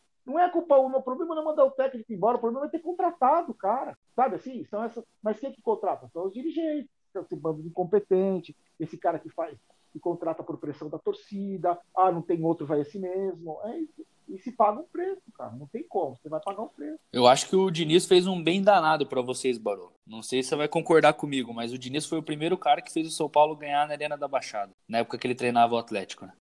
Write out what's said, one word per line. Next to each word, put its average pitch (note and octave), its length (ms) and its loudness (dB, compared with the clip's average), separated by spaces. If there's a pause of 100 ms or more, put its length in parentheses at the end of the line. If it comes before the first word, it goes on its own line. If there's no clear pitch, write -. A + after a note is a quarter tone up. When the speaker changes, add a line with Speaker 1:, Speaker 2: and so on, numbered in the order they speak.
(260)
Speaker 1:
Não C4+ 120 -4
é F4+ 120 4
culpa, E4+ 260 2
o C4 140 6
meu C4 120 0
problema D4 340 -4
não D#4 80 -4
é - 20 -8
mandar D4+ 180 2
o C4+ 80 6
técnico C4 400 -4
embora, G#3+ 240 2
o A#3 60 -4
problema A#3+ 240 -2
é D4+ 40 -6
ter E4 100 -6
contratado E4+ 760 0
o - 20 -18
cara. A3+ 420 -2 (160)
Sabe A#3 220 2
assim? A#3+ 300 -10
São G#3 180 -6
essas... A3+ 220 -10 (160)
Mas G#3+ 180 -2
quem C4+ 140 -8
que - 80 -20
contrata? F3+ 480 -2
São E3+ 160 -6
os F#3+ 80 -6
dirigentes. D4+ 560 -4 (240)
São F#3 80 -6
esse E3 160 -10
bando D#3 240 -4
de E3 80 -12
incompetente, F#3+ 840 0 (240)
esse D#3 200 -8
cara E3 220 0
que D3+ 100 -16
faz, D#3 280 -8 (360)
que D#3 60 -16
contrata E3 440 -4
por D3+ 140 -8
pressão D3+ 320 -10
da D#3 100 -10
torcida. G3 800 -4 (160)
Ah, F#3 160 6
não E3+ 100 -2
tem E3 220 0
outro, E3 240 0
vai D3 140 2
esse D3 180 -8
mesmo. F3+ 640 -6
É B3 160 -8
isso. D#4 260 -12 (200)
E F#3+ 140 -12
se A3+ 140 -10
paga G#3+ 260 4
um E4 60 -12
preço, F#4+ 360 -8 (120)
cara. A#2 180 -12
Não C#3 160 -14
tem A#3+ 160 -10
como. C#3+ 340 -4
Você D3+ 120 -18
vai D#3 100 -4
pagar G3 220 -8
um - 80 -10
preço. D4+ 280 -12 (140)
Speaker 2:
Eu B2 160 6
acho C3+ 220 8
que F#3+ 80 4
o F#3+ 120 4
Diniz E3 360 2
fez F3+ 200 6
um F#3 160 -2
bem F3 220 0
danado D#3+ 420 4
pra C3 160 0
vocês, B2 360 -2
Barô. G2 340 -6 (160)
Não A2 160 -14
sei C3 180 0
se C3 60 -6
você - 80 -2
vai D3 120 2
concordar D#3 460 6
comigo, C3+ 400 -6
mas A#2 200 -6
o C3 40 -8
Diniz B2+ 280 -6
foi E3 120 -4
o D#3 60 -4
primeiro D#3 340 -2
cara D#3+ 240 2
que - 100 -16
fez D#3+ 140 -2
o D#3+ 60 -10
São D#3 180 -4
Paulo D3+ 240 4
ganhar D3 320 -2
na D3+ 80 -6
Arena D3 240 -6
da C#3+ 100 -6
Baixada, A2+ 440 -4 (160)
na A2+ 120 0
época A#2 180 -2
que - 100 -4
ele B2 80 -2
treinava A#2+ 400 4
o - 20 2
Atlético, G#2 480 -6
né? F#2 60 -20 (100)